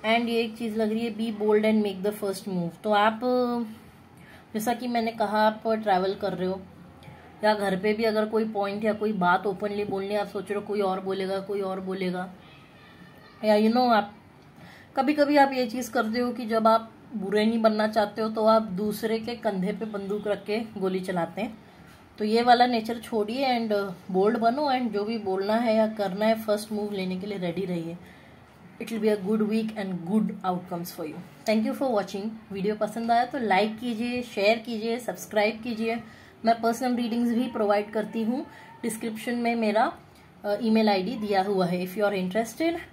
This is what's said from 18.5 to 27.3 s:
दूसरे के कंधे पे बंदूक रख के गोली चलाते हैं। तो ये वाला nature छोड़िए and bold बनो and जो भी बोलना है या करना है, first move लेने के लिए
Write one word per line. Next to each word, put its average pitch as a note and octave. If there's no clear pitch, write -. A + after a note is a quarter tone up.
दूसरे G#3+
के A3+
कंधे G3+
पे G#3+
बंदूक G#3
रख G3+
के G#3
गोली F#3+
चलाते F3+
हैं। A3+
तो G#3+
ये A3
वाला B3
nature A#3
छोड़िए A#3+
and G3+
bold G3+
बनो A#3
and B3+
जो G3+
भी A3+
बोलना G3
है A3+
या A3
करना G3+
है, A3
first G#3
move G#3
लेने F#3
के F#3+
लिए G3+